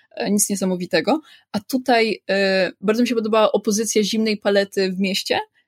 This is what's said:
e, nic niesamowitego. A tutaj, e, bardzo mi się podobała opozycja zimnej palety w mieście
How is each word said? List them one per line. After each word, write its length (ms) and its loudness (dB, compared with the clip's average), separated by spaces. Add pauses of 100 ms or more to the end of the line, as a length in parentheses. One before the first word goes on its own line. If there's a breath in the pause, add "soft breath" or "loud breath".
(100)
e, 200 -6
nic 200 0
niesamowitego. 680 0 (320 loud breath)
A 80 -4
tutaj, 680 0
e, 400 2 (100)
bardzo 220 0
mi 60 2
się 60 -2
podobała 380 2
opozycja 500 0
zimnej 340 0
palety 560 0
w 80 -6
mieście 380 -2 (300)